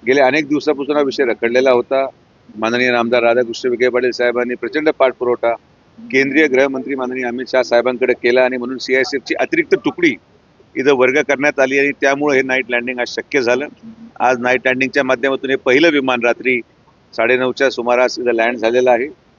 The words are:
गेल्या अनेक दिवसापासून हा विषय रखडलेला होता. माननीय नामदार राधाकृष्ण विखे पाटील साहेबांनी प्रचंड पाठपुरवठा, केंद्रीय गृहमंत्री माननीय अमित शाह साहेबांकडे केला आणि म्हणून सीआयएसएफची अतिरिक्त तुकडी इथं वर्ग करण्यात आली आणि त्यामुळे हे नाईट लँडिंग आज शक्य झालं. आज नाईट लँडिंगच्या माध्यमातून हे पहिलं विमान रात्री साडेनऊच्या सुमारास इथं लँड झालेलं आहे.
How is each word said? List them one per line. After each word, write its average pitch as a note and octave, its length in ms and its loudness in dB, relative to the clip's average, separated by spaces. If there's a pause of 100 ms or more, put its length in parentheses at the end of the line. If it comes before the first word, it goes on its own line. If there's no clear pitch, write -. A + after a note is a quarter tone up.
गेल्या C3+ 200 4
अनेक C#3+ 220 0
दिवसापासून C#3+ 480 -2
हा D3 60 2
विषय C3+ 220 0
रखडलेला A#2+ 460 2
होता. C3 360 0 (500)
माननीय A#2+ 340 0
नामदार A#2+ 320 2
राधाकृष्ण A#2 460 0
विखे A#2+ 200 0
पाटील B2 220 0
साहेबांनी B2 440 -2
प्रचंड C#3+ 340 -4
पाठपुरवठा, B2 680 0 (440)
केंद्रीय C3+ 480 0
गृहमंत्री C3 480 0
माननीय B2+ 300 -6
अमित A#2+ 240 -6
शाह B2+ 140 0
साहेबांकडे A#2+ 500 0
केला A#2+ 280 2
आणि B2+ 160 0
म्हणून B2 220 -8
सीआयएसएफची C3 560 -4
अतिरिक्त D#3+ 400 -2
तुकडी D#3 420 -2 (600)
इथं C3+ 180 2
वर्ग C3 260 2
करण्यात C#3 400 0
आली C3+ 180 2
आणि C#3 120 2
त्यामुळे C#3 460 0
हे C3 60 4
नाईट C3 260 -2
लँडिंग B2 300 -4
आज A#2+ 100 -2
शक्य C3 340 -4
झालं. B2 240 0 (540)
आज B2 180 2
नाईट B2 280 0
लँडिंगच्या C3 380 0
माध्यमातून C3 460 -2
हे C3+ 60 0
पहिलं C3+ 320 2
विमान C3 360 0
रात्री A#2+ 360 0 (520)
साडेनऊच्या B2+ 580 0
सुमारास A#2+ 480 0
इथं A#2+ 140 0
लँड A2+ 240 0
झालेलं A#2+ 340 2
आहे. B2 480 -2